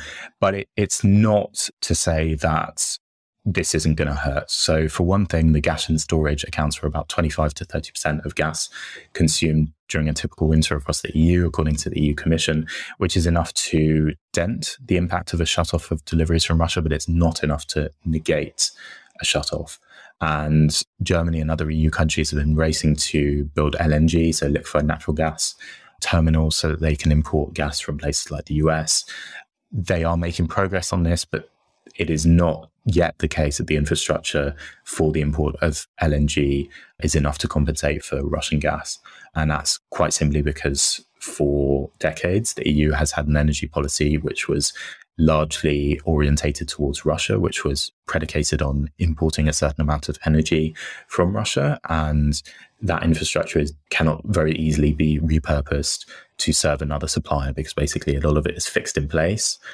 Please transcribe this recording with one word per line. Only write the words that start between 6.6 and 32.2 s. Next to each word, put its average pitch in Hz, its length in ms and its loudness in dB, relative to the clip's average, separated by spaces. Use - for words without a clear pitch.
for 76 100 -4
about 76 220 -4
twenty-five 78 460 0
to - 100 -10
thirty - 260 -8
percent 78 340 -4
of 73 100 -8
gas 78 340 -4
consumed 78 600 2
during 78 180 0
a 78 60 0
typical - 340 -2
winter 78 300 4
across 73 240 -4
the - 160 -6
E 80 60 6
U, 87 120 4
according 78 320 0
to - 120 -4
the 73 120 -2
E 76 40 2
U 73 100 2
Commission, 78 520 0
which - 180 0
is 87 100 2
enough 85 260 0
to 78 600 2
dent - 540 -4
the 95 100 0
impact 87 380 -2
of 85 80 2
a 82 40 0
shutoff - 460 -2
of 76 140 -4
deliveries 82 400 2
from 82 160 2
Russia, 80 200 0
but 78 120 0
it's 76 160 -4
not 82 340 2
enough 73 240 -2
to 73 240 -4
negate 80 680 -2
a - 60 -6
shutoff. - 520 -4
And 76 600 2
Germany 85 380 2
and 78 100 0
other 78 180 -2
E 78 60 -2
U 78 160 4
countries 78 400 0
have 73 80 0
been 76 160 2
racing 78 400 2
to 71 480 0
build 76 280 2
L 80 100 2
N 78 160 6
G, 82 240 4
so 73 160 0
liquefied 76 380 0
natural 78 280 -2
gas 78 420 -2
terminals, 80 560 4
so 80 140 0
that 78 100 -2
they 78 160 2
can 78 160 2
import 76 420 2
gas 73 280 -4
from 76 160 -6
places - 340 -4
like 73 140 -8
the - 100 -6
U 78 160 4
S. 80 320 0
They 87 320 0
are 85 100 2
making 85 320 -2
progress 92 460 -2
on 90 100 2
this, 85 220 2
but - 240 -6
it 78 120 -2
is 78 160 0